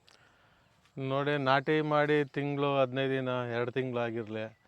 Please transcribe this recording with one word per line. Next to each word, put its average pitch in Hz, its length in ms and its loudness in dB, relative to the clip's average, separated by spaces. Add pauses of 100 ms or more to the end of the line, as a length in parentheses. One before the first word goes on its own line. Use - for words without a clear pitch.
(960)
ನೋಡಿ, 139 400 0
ನಾಟಿ 139 440 4
ಮಾಡಿ 147 440 2
ತಿಂಗ್ಳು, 143 560 0
ಹದಿನೈದು 135 320 0
ದಿನ, 131 160 -2
ಎರಡು 120 420 -2
ತಿಂಗ್ಳು 127 280 -2
ಆಗಿರ್ಲಿ, 113 440 -4 (240)